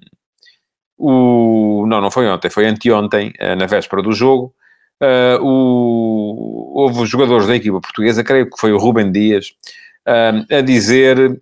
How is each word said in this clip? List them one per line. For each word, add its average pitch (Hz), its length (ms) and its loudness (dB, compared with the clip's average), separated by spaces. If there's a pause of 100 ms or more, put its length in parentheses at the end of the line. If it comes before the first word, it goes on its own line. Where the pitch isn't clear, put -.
(960)
o, 117 920 2
não, 110 120 0
não 98 100 0
foi 123 180 0
ontem, 90 220 -4
foi 107 160 0
anteontem, 107 720 -2
ah, 95 160 -4
na 92 120 -2
véspera 98 340 -2
do 107 120 -2
jogo, 127 400 0 (480)
ah, 127 400 2
o, 117 1300 -2
houve 123 280 0
os 110 80 -2
jogadores 120 360 2
da 117 100 0
equipa 107 260 -2
portuguesa, 113 420 -2
creio 131 260 0
que - 100 -20
foi 110 120 0
o 104 60 2
Rúben 107 340 0
Dias, 104 400 0 (540)
ah, 113 520 0
a 139 40 2
dizer, 131 800 2